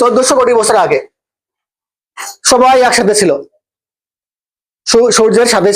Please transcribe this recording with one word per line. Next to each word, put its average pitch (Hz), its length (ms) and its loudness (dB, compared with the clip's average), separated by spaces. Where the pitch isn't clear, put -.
চোদ্দশো 247 360 0
কোটি 247 240 0
বছর 214 240 0
আগে 147 140 -2
সবাই 262 260 2
একসাথে 226 320 -2
ছিল, 180 100 0
সূ-, 233 300 2
সূর্যের 220 380 2
সাথে 196 220 0